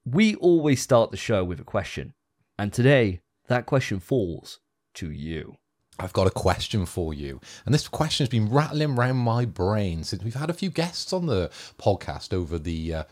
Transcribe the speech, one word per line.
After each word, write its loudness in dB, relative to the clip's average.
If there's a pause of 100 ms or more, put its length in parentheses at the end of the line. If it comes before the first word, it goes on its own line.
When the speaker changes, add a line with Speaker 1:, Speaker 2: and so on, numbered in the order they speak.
Speaker 1:
we 4
always 4
start 4
the -8
show 0
with -4
a -14
question, -6 (440)
and -2
today 4 (280)
that 0
question 0
falls -4 (360)
to -8
you. -10 (420)
Speaker 2:
I've -10
got 4
a 4
question 0
for -6
you, -10 (260)
and 0
this 2
question -2
has 0
been 0
rattling 0
round 2
my 0
brain 0
since -8
we've -6
had -6
a -2
few -6
guests -4
on -2
the 0 (260)
podcast -2
over -2
the, -4
uh, -4